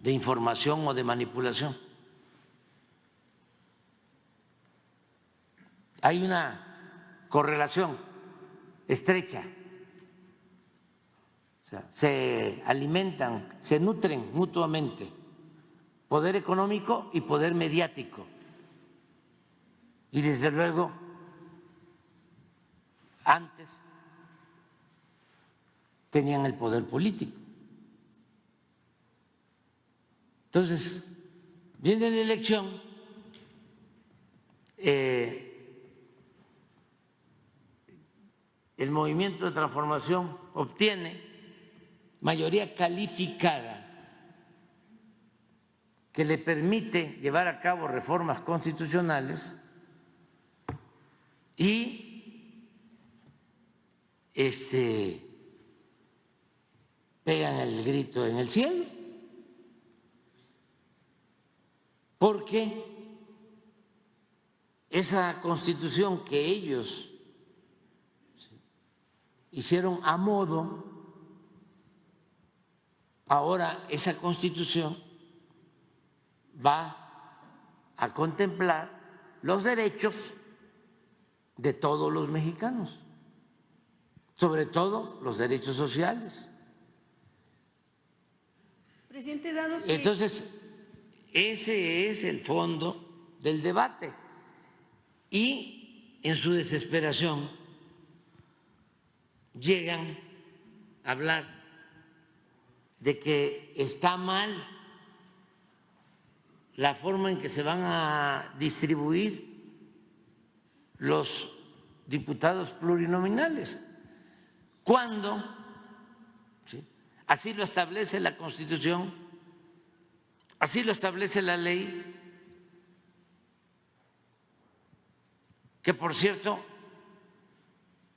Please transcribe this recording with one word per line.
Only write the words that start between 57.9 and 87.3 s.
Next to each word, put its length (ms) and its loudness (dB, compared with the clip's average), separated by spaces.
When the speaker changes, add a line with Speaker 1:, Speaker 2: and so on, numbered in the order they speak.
Speaker 1:
en 100 0
el 140 0
cielo, 340 2
porque 640 2
esa 500 2
Constitución 840 0
que 200 2
ellos 680 -2
hicieron 500 0
a 140 2
modo, 680 0
ahora 640 0
esa 280 -2
Constitución 800 -2
va 320 4
a 160 -2
contemplar 1300 0
los 220 2
derechos 720 0
de 160 0
todos 400 0
los 160 -2
mexicanos, 720 -4
sobre 320 2
todo 560 -2
los 160 -4
derechos 380 0
sociales. 720 -2